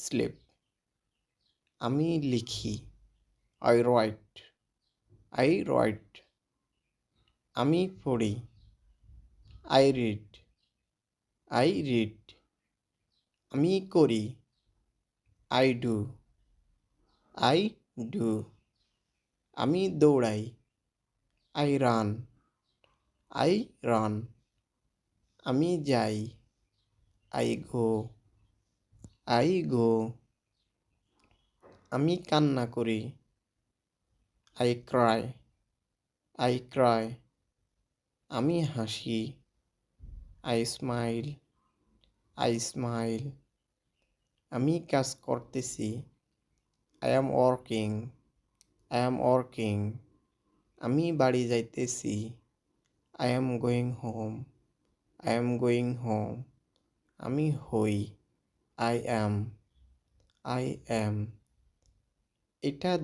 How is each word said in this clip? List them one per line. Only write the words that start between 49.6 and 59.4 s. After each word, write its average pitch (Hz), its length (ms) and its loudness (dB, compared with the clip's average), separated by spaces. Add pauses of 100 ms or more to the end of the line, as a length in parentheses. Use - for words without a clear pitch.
আমি 139 240 0 (160)
বাড়ি 127 300 4
যাইতেছি। 117 640 -4 (1120)
I - 20 2 (100)
am 131 100 0 (160)
going 123 260 0 (120)
home। 110 340 -6 (920)
I - 20 0 (100)
am 120 80 0 (160)
going 120 280 2 (140)
home। 113 320 -2 (840)
আমি 147 260 -2 (200)
হই। 107 320 0 (800)
I 120 180 0 (260)
am। 104 120 0 (1080)